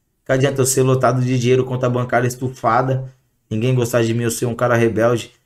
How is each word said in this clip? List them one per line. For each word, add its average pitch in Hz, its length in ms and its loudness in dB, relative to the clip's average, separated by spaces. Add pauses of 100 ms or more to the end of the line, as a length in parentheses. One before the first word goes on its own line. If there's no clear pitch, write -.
(260)
Que - 60 -4
adianta 135 300 0
eu 135 40 4
ser 131 160 0
lotado 131 400 2
de 127 160 0
dinheiro, 127 260 2
conta 127 260 -4
bancária 123 380 -2
estufada, 131 840 -2 (360)
ninguém 120 260 0
gostar 120 280 0
de 113 100 0
mim, 120 100 -2
eu 117 80 0
ser - 160 -4
um 117 80 -4
cara 120 200 0
rebelde. 113 560 0 (140)